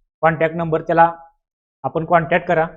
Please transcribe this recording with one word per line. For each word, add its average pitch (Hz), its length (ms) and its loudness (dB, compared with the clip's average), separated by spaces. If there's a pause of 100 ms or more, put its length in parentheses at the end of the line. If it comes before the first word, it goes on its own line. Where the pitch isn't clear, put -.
(220)
कॉन्टॅक्ट 160 340 0
नंबर, 160 260 -2
त्याला 165 340 2 (680)
आपण 160 220 -4
कॉन्टॅक्ट 170 420 0
करा 165 180 0 (120)